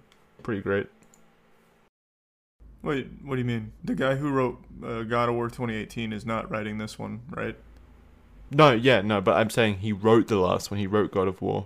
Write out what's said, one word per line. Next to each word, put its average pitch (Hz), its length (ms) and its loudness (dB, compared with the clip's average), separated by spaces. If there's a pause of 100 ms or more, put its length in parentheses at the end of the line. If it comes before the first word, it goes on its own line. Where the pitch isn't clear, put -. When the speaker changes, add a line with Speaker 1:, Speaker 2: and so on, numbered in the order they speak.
(440)
Speaker 1:
pretty 107 180 -6
great. 98 260 0 (1900)
Speaker 2:
Wait, 143 260 -4 (160)
what 139 120 -6
do 127 60 -2
you 123 40 -4
mean? 113 260 -4 (120)
The 247 120 -6
guy 135 200 0
who 143 140 -4
wrote, 127 340 -2 (200)
uh, 113 200 -8
God 120 260 0
of 120 60 0
War 117 140 -2
twenty 117 260 -6
eighteen 110 380 -6
is 110 120 -10
not 113 260 -6
writing 107 260 -6
this 107 220 -10
one, 107 300 -10
right? 110 260 -8 (960)
Speaker 1:
No, 143 220 8
yeah, 117 280 4
no, 104 200 2
but 95 160 4
I'm 110 120 4
saying 107 300 2
he 107 120 -4
wrote 107 360 4
the 110 100 2
last 92 320 2
one. 101 100 -6
He 104 60 -2
wrote 98 260 0
God 95 160 0
of 92 140 -4
War, 98 240 -4